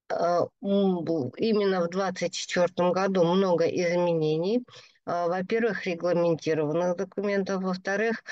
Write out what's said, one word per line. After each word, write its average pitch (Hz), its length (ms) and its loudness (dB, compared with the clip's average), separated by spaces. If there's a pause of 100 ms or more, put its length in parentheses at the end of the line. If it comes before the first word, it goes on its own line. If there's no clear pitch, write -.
э, - 60 -4
м, 180 920 0
бу-, 151 320 -2
именно 202 460 2
в 170 80 -2
двадцать 185 420 -4
четвертом 175 600 0
году 190 320 2
много 175 420 4
изменений, 170 960 0
э, - 680 -6
во-первых, 190 580 -2
регламентированных 170 1120 0
документов, 196 640 -2
во-вторых, 196 680 -2